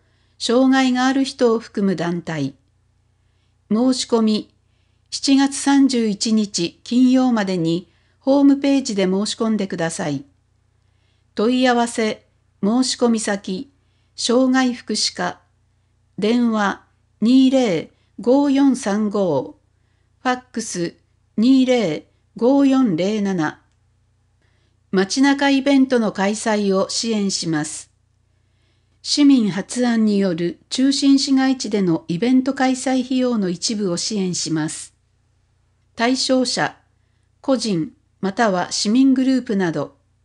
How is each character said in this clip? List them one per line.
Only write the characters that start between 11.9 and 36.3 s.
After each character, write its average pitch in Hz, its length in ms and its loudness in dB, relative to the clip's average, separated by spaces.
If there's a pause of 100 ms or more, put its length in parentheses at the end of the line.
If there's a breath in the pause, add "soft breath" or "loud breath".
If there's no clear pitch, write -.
申 226 220 2
し - 120 -4
込 240 140 2
み 220 100 0
先、 196 500 -6 (460)
障 254 340 0
害 254 220 2
福 233 220 -8
祉 - 200 -4
課。 - 260 -8 (760)
電 233 320 0
話、 208 340 -4 (360)
二 254 300 4
零 240 400 0 (280)
五 269 300 2
四 269 280 2
三 208 340 -2
五。 190 480 -2 (640)
フ 262 60 -4
ァ 254 60 0
ッ 254 60 -6 (120)
ク 226 100 -8
ス、 175 320 -8 (420)
二 262 300 4
零 226 400 0 (300)
五 269 280 2
四 262 320 2
零 202 240 -2
七。 185 400 -4 (1300)
街 196 320 0
中 277 280 2
イ 269 100 2
ベ 277 180 2
ン 262 80 4
ト 262 120 2
の 214 140 0
開 202 200 -2
催 208 420 -2
を 190 140 0
支 - 240 -4
援 202 180 -2
し 175 180 -6
ま 151 160 -2
す。 - 260 -14 (1120)
市 294 240 2
民 240 240 4
発 208 360 -4
案 226 200 2
に 202 120 2
よ 190 160 0
る 170 260 -6 (100)
中 269 220 0
心 277 260 4
市 277 160 0
街 262 240 2
地 220 100 -8
で 208 140 -2
の 165 260 0
イ 170 80 -2
ベ 233 160 0
ン 254 100 4
ト 262 120 -2
開 262 180 0
催 254 320 -2
費 254 140 -2
用 247 180 0
の 190 140 -2
一 185 240 -6
部 202 160 -4
を 175 80 -2
支 - 180 -6
援 185 180 -2
し - 160 -6
ま 156 200 -4
す。 - 240 -16 (1000)
対 247 200 0
象 262 280 0